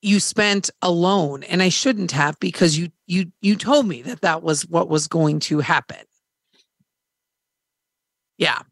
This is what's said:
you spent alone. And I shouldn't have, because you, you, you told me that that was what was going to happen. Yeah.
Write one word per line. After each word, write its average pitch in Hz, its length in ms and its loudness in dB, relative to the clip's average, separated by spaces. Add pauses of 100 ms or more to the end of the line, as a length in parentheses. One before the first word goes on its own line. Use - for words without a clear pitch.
you 202 180 4
spent 202 480 0 (140)
alone. 175 640 0
And 180 180 0
I 185 80 4
shouldn't 202 420 -2
have, 147 280 0
because 170 360 0
you, 165 140 -4 (160)
you, 180 340 -2
you 202 160 2
told 262 300 2
me 127 160 -6
that 240 180 -10
that 165 220 0
was 160 260 -2
what 165 220 0
was 156 180 0
going 151 320 0
to 151 200 -2
happen. 143 440 -2 (2250)
Yeah. 147 240 0 (120)